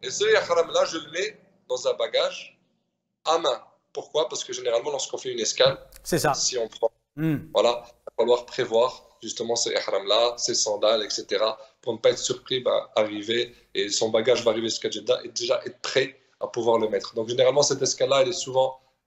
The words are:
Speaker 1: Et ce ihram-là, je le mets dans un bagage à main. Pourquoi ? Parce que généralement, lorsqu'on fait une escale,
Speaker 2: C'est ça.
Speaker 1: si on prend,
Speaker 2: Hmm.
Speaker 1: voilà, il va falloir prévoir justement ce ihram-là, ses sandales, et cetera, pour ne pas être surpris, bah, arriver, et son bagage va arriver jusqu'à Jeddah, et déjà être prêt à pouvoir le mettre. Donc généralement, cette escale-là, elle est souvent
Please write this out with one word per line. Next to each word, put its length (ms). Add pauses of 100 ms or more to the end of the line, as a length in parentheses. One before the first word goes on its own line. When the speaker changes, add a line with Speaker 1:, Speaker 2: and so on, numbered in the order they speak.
Speaker 1:
Et 80
ce 140
ihram-là, 600
je 120
le 140
mets 280 (280)
dans 200
un 60
bagage 680 (640)
à 120
main. 240 (320)
Pourquoi ? 360
Parce 140
que 100
généralement, 380
lorsqu'on 260
fait 140
une 80
escale, 380 (260)
Speaker 2:
C'est 160
ça. 140
Speaker 1:
si 240
on 100
prend, 240 (240)
Speaker 2:
Hmm. 220 (160)
Speaker 1:
voilà, 320
il 60 (140)
va 120
falloir 280
prévoir 580 (200)
justement 320
ce 160
ihram-là, 680
ses 160
sandales, 500
et 60
cetera, 480 (240)
pour 120
ne 40
pas 140
être 80
surpris, 400
bah, 360
arriver, 600 (180)
et 160
son 200
bagage 340
va 80
arriver 180
jusqu'à 220
Jeddah, 320
et 60
déjà 360
être 160
prêt 380 (200)
à 80
pouvoir 300
le 100
mettre. 280
Donc 120
généralement, 360
cette 180
escale-là, 400
elle 80
est 40
souvent 460 (280)